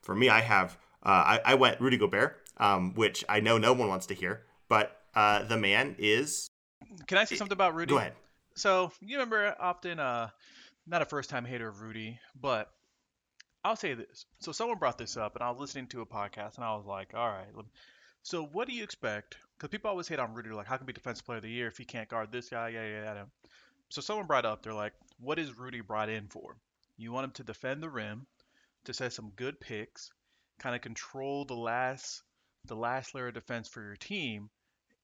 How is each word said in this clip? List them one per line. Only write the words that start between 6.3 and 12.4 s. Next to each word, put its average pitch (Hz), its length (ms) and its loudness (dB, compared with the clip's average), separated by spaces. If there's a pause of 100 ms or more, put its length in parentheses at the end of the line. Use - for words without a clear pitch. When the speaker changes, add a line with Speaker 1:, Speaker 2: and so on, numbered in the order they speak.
Speaker 2:
Can 185 120 2
I 214 60 6
say - 100 -4
Speaker 1:
it - 40 -2
Speaker 2:
something 202 140 -2
about 185 220 4
Rudy? 165 160 -2
Speaker 1:
Go 139 80 6
ahead. 101 140 0 (420)
Speaker 2:
So, 185 460 2
you 220 160 -8
remember 220 420 0
often, 175 400 -4
uh, 123 300 0 (580)
not 165 160 2
a 143 40 -2
first-time 135 380 -4
hater 120 240 -6
of 101 120 -14
Rudy, 110 400 -10 (200)